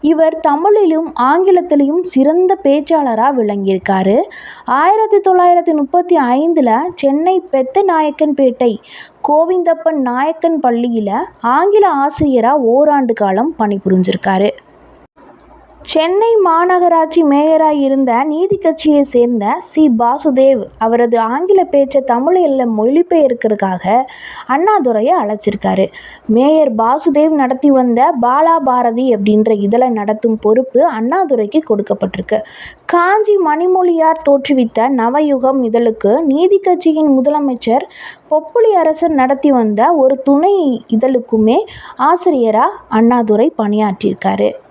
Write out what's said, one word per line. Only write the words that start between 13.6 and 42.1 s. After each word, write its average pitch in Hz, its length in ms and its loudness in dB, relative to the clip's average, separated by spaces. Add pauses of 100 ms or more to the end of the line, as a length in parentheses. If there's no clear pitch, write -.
சென்னை 381 540 0 (100)
மாநகராட்சி 339 800 2
மேயராய் 302 580 2
இருந்த 269 420 0
நீதி 339 340 -2
கட்சியை 311 460 0
சேர்ந்த 240 540 0
சி. 311 420 0
பாசுதேவ் 262 640 2 (140)
அவரது 233 420 0
ஆங்கில 339 440 0
பேச்சை 277 380 0
தமிழில் 269 680 0
மொழிபெயர்க்கிறதுக்காக 233 1400 0 (440)
அண்ணாதுரையை 285 680 0
அழைச்சிருக்காரு. 202 680 -2 (380)
மேயர் 269 500 2
பாசுதேவ் 285 540 0
நடத்தி 277 420 0
வந்த 254 500 2
பாலா 311 420 2
பாரதி 247 520 0
அப்படின்ற 214 360 0
இதழை 220 380 0
நடத்தும் 220 500 -2
பொறுப்பு 254 500 2 (100)
அண்ணாதுரைக்கு 269 600 -2 (100)
கொடுக்கப்பட்டிருக்கு. 202 720 -4 (440)
காஞ்சி 403 520 0
மணிமொழியார் 330 920 0
தோற்றுவித்த 262 600 0
நவயுகம் 269 760 0
இதழுக்கு 226 580 0
நீதி 339 360 2
கட்சியின் 311 640 0
முதலமைச்சர் 277 640 -2 (440)
பொப்புளி 359 460 0
அரசர் 320 380 0
நடத்தி 277 400 0
வந்த 233 420 2
ஒரு 269 280 2
துணை 294 680 0
இதழுக்குமே 233 760 0 (340)
ஆசிரியரா 277 720 0 (220)